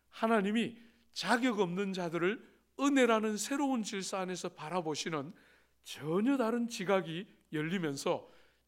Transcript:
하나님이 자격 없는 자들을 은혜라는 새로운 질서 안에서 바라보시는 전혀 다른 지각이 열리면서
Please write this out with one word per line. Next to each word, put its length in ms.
하나님이 640
자격 480
없는 320
자들을 640
은혜라는 580
새로운 460
질서 360
안에서 320
바라보시는 800
전혀 540
다른 320
지각이 580
열리면서 800